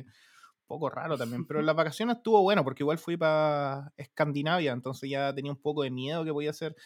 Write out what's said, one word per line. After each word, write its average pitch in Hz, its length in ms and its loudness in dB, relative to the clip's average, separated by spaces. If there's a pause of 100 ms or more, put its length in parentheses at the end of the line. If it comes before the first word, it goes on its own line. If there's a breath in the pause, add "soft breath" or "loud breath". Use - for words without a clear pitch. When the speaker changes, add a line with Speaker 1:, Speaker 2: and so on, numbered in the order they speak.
Speaker 1:
un - 600 -20
poco 147 220 -4
raro 151 300 -4
también. 120 260 -6
Pero 151 140 -4
en 151 60 0
Speaker 2:
<laughs> - 20 -2
Speaker 1:
las 156 80 4
vacaciones 214 420 0
estuvo 220 240 4
bueno 190 220 6
porque 131 200 -4
igual 151 140 2
fui 170 180 -4
pa 151 800 0
Escandinavia, 151 800 0
entonces 131 360 -6
ya 139 260 0
tenía 139 160 -6
un 135 100 -10
poco 151 220 0
de 131 80 -2
miedo 143 340 -4
que 156 80 -2
podía 147 200 -4
ser, 156 220 -8 (100 soft breath)